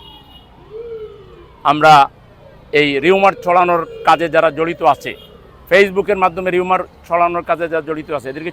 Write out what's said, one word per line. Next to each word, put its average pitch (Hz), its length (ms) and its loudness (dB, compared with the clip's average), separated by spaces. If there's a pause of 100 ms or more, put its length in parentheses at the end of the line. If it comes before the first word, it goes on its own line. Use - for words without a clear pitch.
(1600)
আমরা 151 460 6 (640)
এই 147 280 2
রিউমার 190 320 2 (120)
ছড়ানোর 175 420 2 (180)
কাজে 165 240 2
যারা 160 220 2
জড়িত 165 320 -6
আছে, 233 320 0 (560)
Facebook-এর 196 480 2
মাধ্যমে 185 320 -2
রিউমার 180 300 0 (280)
ছড়ানোর 175 340 -2
কাজে 170 260 -4
যারা 156 180 -6
জড়িত 156 240 -10
আছে, 135 200 -8
এদেরকে 151 220 -10